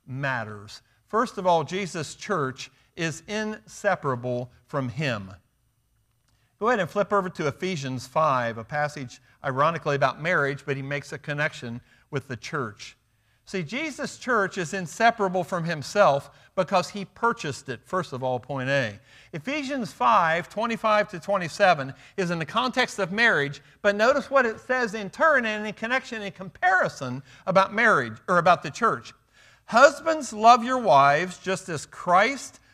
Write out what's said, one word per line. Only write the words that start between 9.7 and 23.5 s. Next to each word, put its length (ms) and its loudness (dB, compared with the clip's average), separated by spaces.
about 260 0
marriage, 420 -2
but 140 -4
he 60 -10
makes 280 -8
a 60 -10
connection 640 -6
with 160 -6
the 100 -8
church. 580 -8
See, 140 -6
Jesus' 560 -8
church 400 -2
is 160 -4
inseparable 680 0
from 220 -4
himself 680 2
because 340 0
he 160 -10
purchased 640 -4
it, 160 -10
first 260 -4
of 120 -8
all, 160 -2
point 300 -6
A. 300 0
Ephesians 600 -6
five, 560 2
twenty-five 600 0
to 100 -12
twenty-seven 720 0
is 140 -2
in 80 -2
the 60 -4
context 520 -2
of 140 -2
marriage, 500 2